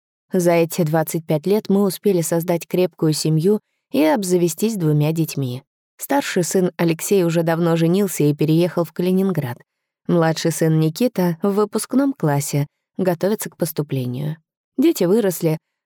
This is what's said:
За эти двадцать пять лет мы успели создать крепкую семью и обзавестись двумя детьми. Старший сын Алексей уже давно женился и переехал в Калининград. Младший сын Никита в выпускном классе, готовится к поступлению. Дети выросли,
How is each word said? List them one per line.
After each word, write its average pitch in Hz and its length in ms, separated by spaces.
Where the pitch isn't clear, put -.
За 175 200
эти 170 300
двадцать 160 440
пять 151 200
лет 208 220
мы 196 140
успели 190 380
создать 170 460
крепкую 175 460
семью 160 480
и 262 100
обзавестись 202 720
двумя 151 360
детьми. 139 500
Старший - 480
сын 185 320
Алексей 170 480
уже 170 180
давно 165 340
женился 165 480
и 147 100
переехал 165 500
в - 80
Калининград. 180 680
Младший 165 460
сын 160 260
Никита 175 640
в 202 120
выпускном 226 580
классе, 143 540
готовится 185 520
к - 60
поступлению. 139 800
Дети 311 280
выросли, 175 540